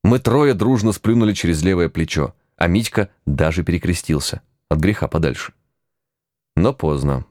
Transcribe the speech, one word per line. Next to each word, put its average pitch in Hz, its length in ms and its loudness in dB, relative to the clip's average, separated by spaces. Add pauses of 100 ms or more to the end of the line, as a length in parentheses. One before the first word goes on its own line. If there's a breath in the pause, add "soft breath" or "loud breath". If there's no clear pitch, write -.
Мы 123 140 4
трое 131 340 2
дружно 107 380 2
сплюнули 110 400 2
через 85 320 0
левое 87 240 2
плечо, 80 440 -4 (240)
а 85 120 0
Митька 104 420 0 (160)
даже 78 380 -2
перекрестился, 82 760 -2 (260)
от 78 100 0
греха 95 300 0
подальше. 78 440 -4 (1000)
Но 104 180 2
поздно. 71 580 -2